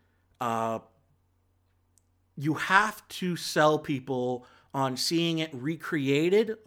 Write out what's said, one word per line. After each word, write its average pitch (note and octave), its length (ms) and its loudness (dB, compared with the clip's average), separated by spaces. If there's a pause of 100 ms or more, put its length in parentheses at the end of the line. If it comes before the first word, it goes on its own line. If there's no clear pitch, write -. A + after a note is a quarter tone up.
(400)
uh, A2+ 400 -2 (1600)
you D3 180 -2
have G#3 540 2
to F3+ 280 -4
sell D#3 420 4
people B2+ 680 -4 (300)
on C3+ 220 -2
seeing E3 420 0
it D#3+ 160 -4
recreated D#3+ 1120 0